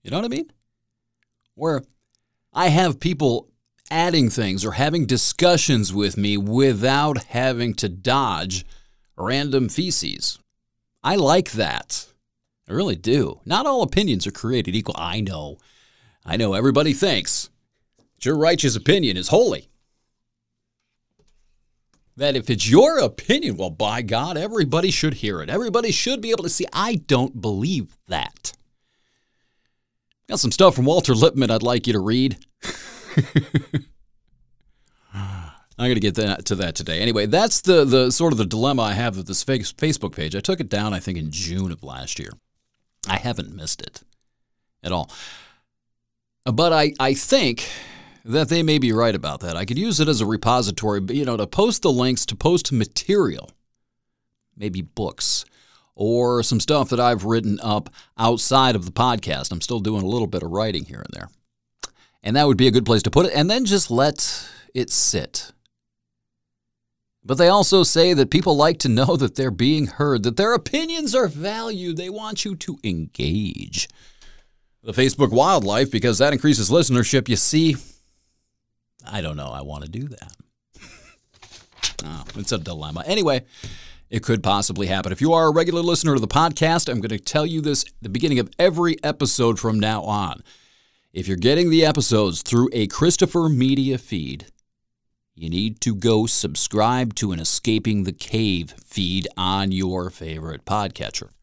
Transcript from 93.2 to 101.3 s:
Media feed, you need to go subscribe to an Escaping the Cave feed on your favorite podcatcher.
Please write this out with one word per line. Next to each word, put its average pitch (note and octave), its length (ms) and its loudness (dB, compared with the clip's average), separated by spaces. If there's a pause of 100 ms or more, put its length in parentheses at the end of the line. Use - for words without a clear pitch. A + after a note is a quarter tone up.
Media C3+ 500 2
feed, D2 500 -8 (840)
you D#2+ 160 -10
need G#2+ 320 -2
to A2+ 140 0
go A2 300 2
subscribe A2 880 0
to G2+ 160 -2
an E2+ 80 -4
Escaping G#2+ 640 0
the F2+ 80 -4
Cave F#2+ 600 -2 (120)
feed F#2 520 -4
on F#2+ 340 0
your F#2 380 -2
favorite D#2+ 560 -12
podcatcher. - 640 -6 (140)